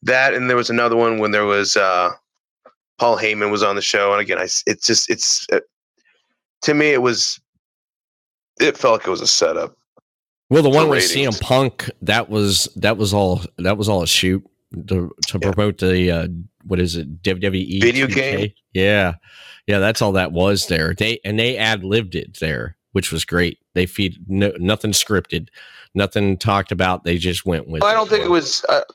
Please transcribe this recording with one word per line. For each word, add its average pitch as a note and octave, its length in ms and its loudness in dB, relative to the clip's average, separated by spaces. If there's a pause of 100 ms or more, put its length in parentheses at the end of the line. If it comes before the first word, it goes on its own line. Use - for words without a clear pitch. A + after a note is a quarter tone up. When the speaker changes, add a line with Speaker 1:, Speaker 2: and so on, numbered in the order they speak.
Speaker 1:
That, B2+ 300 2
and B2+ 160 -2
there B2 60 2
was A#2+ 140 0
another A#2 260 2
one A2+ 240 2
when G#2+ 120 0
there G#2 120 2
was, G2+ 320 0
uh, F2+ 360 2 (880)
Paul A#2 200 2
Heyman G#2+ 340 -2
was G2+ 100 0
on G2+ 140 0
the G2+ 60 -4
show, G2+ 320 2
and G2+ 80 0
again, F#2 160 -2
I F2+ 60 -2
s-, - 220 -4
it's - 220 -2
just, A2+ 220 0
it's, - 420 -2
uh, G2 80 2 (1000)
to D3+ 120 0
me, D3+ 200 2
it B2+ 80 2
was, B2 400 -2 (1200)
it D3 160 2
felt A2+ 220 2
like - 80 -6
it - 20 -2
was F2 100 -2
a - 80 -4
setup D#2+ 480 0 (760)
Speaker 2:
Well, D3 140 4
the C#3+ 60 4
Speaker 1:
for C3+ 80 4
Speaker 2:
one D#3+ 100 4
with B2+ 160 2
C C3+ 200 0
M B2+ 80 0
Speaker 1:
ratings. G2 80 -6
Speaker 2:
Punk, C3 500 0 (120)
that G#2 280 0
was, G2+ 480 0
that G#2+ 180 2
was G2 180 0
all, F#2 280 2 (160)
that F#2 200 0
was G#2 120 -2
all F#2+ 120 2
a D#2+ 60 -2
shoot F#2 420 0 (380)
to, F2+ 260 -2 (140)
to F#2+ 140 -6
Speaker 1:
Yeah. G2 100 0
Speaker 2:
promote G2+ 280 -2
the, F2+ 300 2
uh, E2+ 180 -2 (360)
what F#2 160 -2
is E2+ 160 0
it, E2 260 -10
W F#2 200 -2
W F#2+ 260 -2
E F#2+ 140 -2
Speaker 1:
Video B2 260 2
Speaker 2:
two - 60 -4
K? C3+ 240 -2
Speaker 1:
game? G#2 160 -4 (180)
Speaker 2:
Yeah, F#2+ 440 2 (520)
yeah, G2+ 120 2
that's G#2+ 220 0
all G2+ 120 0
that F2+ 180 0
was F#2 360 0
there. E2 260 0
They, A2 320 -2
and G#2 120 -2
they A#2 200 0
ad-libbed G2+ 580 -2
it - 240 -8
there, D2+ 380 -6 (160)
which F#2+ 180 -2
was D#2+ 140 -4
great. F2 340 -2 (140)
They F2+ 120 2
feed F#2 340 -4 (100)
no, G2 280 0
nothing G#2 340 -2
scripted, E2+ 580 -2 (440)
nothing G2 440 0
talked G2+ 340 0
about. F#2 320 0
They F2 140 0
just E2+ 280 -4
went E2+ 220 -2
with D#2+ 140 -4
Speaker 1:
Well, G3+ 100 2
I - 20 2
don't A3 140 0
Speaker 2:
it. - 40 -2
Speaker 1:
think G#3 120 2
it F3 80 0
was, D#3 380 0
uh, - 140 2 (120)